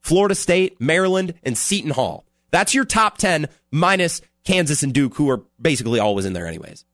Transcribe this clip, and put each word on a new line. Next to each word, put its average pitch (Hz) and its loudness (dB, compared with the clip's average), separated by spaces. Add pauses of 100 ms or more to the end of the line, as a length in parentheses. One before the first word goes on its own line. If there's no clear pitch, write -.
Florida 196 2
State, 185 0
Maryland, 185 0
and 123 -4
Seton 196 -2
Hall. 120 -4 (260)
That's 180 0
your 269 2
top 220 0
ten 160 0 (220)
minus 175 0 (240)
Kansas 165 0
and 139 -2
Duke, 131 2
who 147 2
are 120 -2 (180)
basically 117 0
always 101 0
in 95 -4
there 85 -6
anyways. 80 -14